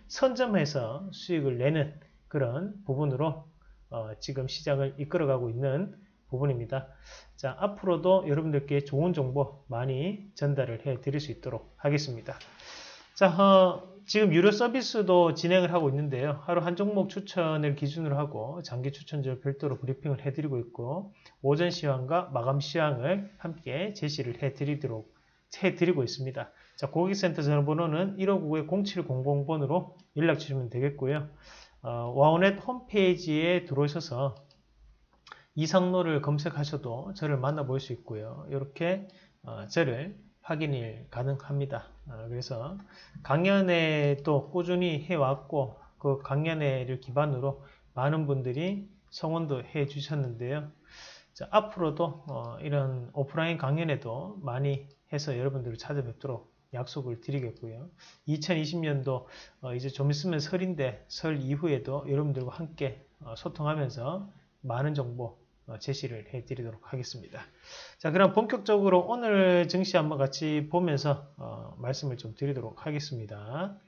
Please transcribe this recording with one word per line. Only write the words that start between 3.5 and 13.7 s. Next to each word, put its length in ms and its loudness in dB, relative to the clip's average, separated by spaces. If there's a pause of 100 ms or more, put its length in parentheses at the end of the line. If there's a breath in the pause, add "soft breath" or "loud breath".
어, 200 -6 (100)
지금 260 -4
시장을 520 -2
이끌어가고 520 0
있는 460 -2 (320 loud breath)
부분입니다. 580 -2 (480 loud breath)
자, 240 -6
앞으로도 680 2
여러분들께 560 0
좋은 280 0
정보 540 -2
많이 680 -4
전달을 500 0
해드릴 320 -2
수 140 -6
있도록 440 -10
하겠습니다. 600 -2 (800 loud breath)
자, 140 6
어, 640 6 (140)